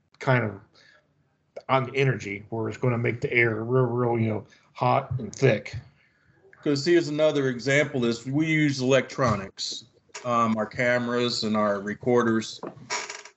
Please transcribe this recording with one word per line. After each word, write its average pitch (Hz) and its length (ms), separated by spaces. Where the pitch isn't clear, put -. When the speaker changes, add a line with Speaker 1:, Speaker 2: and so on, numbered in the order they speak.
Speaker 1:
kind 123 260
of 98 160
on 127 260
energy 101 540
where 110 180
it's 110 120
gonna 123 180
make 120 240
the 143 100
air 117 320
real, 127 200
real, 117 360
you 113 100
know, 107 160
hot 127 460
and - 160
thick. 113 400
Speaker 2:
'Cause 139 200
here's 170 260
another 147 400
example: 135 560
is 117 200
we 147 220
use 151 340
electronics, 123 1040
um, 117 320
our 107 80
cameras 123 760
and 107 120
our 104 240
recorders, 113 800